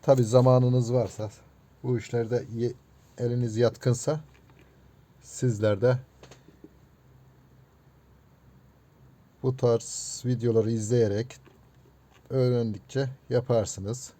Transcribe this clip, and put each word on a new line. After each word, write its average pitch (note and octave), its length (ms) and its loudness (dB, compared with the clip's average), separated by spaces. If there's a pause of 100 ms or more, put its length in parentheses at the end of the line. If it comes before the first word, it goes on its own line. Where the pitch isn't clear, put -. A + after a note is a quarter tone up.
Tabi C3+ 220 4
zamanınız B2 680 4
varsa, G#2+ 360 -2 (540)
bu B2+ 140 -2
işlerde A#2 480 -4 (100)
ye-, A#2 180 -2 (440)
eliniz A#2+ 400 -2
yatkınsa A#2+ 640 0 (1000)
sizler G#2+ 600 -2
de B2+ 160 2 (3500)
bu B2+ 140 -2
tarz - 680 -2
videoları A2+ 460 0
izleyerek A2 680 -2 (920)
öğrendikçe B2 800 -2 (200)
yaparsınız. A#2 920 -2